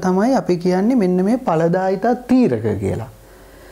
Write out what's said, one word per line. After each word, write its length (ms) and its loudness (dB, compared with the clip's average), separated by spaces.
තමයි 340 0
අපි 220 0
කියන්නේ 460 0
මෙන්න 220 2
මේ 120 0
ඵලදායීතා 760 0
තීරක 400 2
කියලා. 300 -4